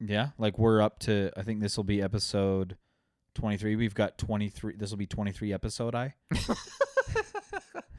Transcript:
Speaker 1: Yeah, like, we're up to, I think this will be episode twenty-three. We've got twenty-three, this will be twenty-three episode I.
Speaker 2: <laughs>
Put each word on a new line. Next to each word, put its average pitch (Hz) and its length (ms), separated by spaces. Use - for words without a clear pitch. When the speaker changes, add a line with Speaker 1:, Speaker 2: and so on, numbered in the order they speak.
Speaker 1:
Yeah, 107 360
like, 107 220
we're 110 220
up 107 180
to, 101 380
I 98 60
think 107 180
this 101 160
will 110 60
be 101 180
episode 98 760
twenty-three. 107 420
We've 110 200
got 104 220
twenty-three, 104 580
this 101 160
will 107 60
be 101 100
twenty-three 101 460
episode 117 420
I. 127 240
Speaker 2:
<laughs> - 40